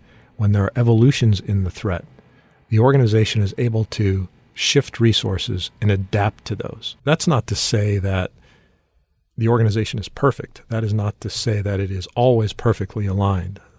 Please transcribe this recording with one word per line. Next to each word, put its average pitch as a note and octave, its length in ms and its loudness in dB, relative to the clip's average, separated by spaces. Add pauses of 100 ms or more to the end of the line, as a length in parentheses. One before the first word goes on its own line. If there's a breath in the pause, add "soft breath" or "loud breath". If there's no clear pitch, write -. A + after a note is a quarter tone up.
(380 soft breath)
when G#2 140 2
there G2+ 120 2
are G2 120 0
evolutions A#2 640 4
in G2 240 -2
the F2 80 -2
threat, - 340 -6 (640 soft breath)
the A2 100 2
organization A2+ 640 4
is G2 160 -2
able A2 280 0
to F#2+ 420 -2 (260)
shift - 460 -2
resources G2 720 0 (100)
and G#2 100 4
adapt G2+ 540 -2
to A2 100 -6
those. - 480 -12
That's D#3 240 0
not C3+ 200 0
to G2 80 -4
say G#2 420 0
that F#2+ 340 -2 (1040 soft breath)
the A2+ 120 -2
organization A2+ 520 0
is F#2+ 100 -10
perfect. - 600 -4
That A2 140 -2
is G#2+ 100 -2
not G#2 280 -2
to G#2+ 80 -8
say G#2 320 -2
that G2 180 -2
it G2 120 -4
is F#2 240 -6
always A#2+ 380 2
perfectly G#2 540 -2
aligned. F#2+ 520 -2 (180 soft breath)